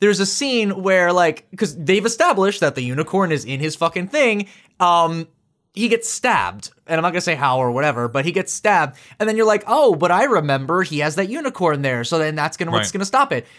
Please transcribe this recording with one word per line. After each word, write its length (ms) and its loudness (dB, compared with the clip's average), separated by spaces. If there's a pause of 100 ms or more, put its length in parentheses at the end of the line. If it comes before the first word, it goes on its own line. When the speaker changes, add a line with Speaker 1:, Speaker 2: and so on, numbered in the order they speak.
Speaker 1:
there's 200 4
a 60 2
scene 560 -2
where, 280 4
like, 360 2 (100)
'cause 260 -2
they've 220 2
established 560 2
that 140 0
the 80 -6
unicorn 500 -2
is 140 -4
in 120 -6
his 160 -4
fucking 340 -2
thing, 400 0 (320)
um, 480 2 (440)
he 160 -2
gets 220 0
stabbed. 580 -2 (180)
And 120 -2
I'm 40 0
not 100 0
gonna 100 -4
say 140 -2
how 220 0
or 120 0
whatever, 360 -2
but 200 -2
he 60 -2
gets 200 -4
stabbed. 460 0 (200)
And 80 0
then 120 0
you're 80 4
like, 200 2
"Oh, 280 4
but 160 2
I 140 4
remember 580 0
he 160 -4
has 160 -2
that 160 -2
unicorn 500 -2
there, 240 -2
so 140 -2
then 160 0
that's 240 -4
gonna, 120 -4
what's 180 0
Speaker 2:
Right. 40 -8
Speaker 1:
gonna 140 -4
stop 260 0
it?" 140 -4 (120)